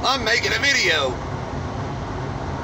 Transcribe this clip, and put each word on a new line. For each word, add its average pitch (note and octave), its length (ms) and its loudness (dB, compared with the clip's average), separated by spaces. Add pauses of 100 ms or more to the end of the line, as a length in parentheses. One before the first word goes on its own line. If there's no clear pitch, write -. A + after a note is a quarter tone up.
I'm B3+ 180 2
making A3 300 2
a A3 60 2
video. G3 500 4 (1500)